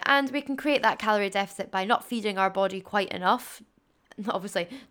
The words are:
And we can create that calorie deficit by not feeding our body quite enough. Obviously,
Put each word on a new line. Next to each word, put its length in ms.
And 260
we 100
can 140
create 260
that 160
calorie 320
deficit 400
by 140
not 220
feeding 320
our 120
body 300
quite 300
enough. 520
Obviously, 400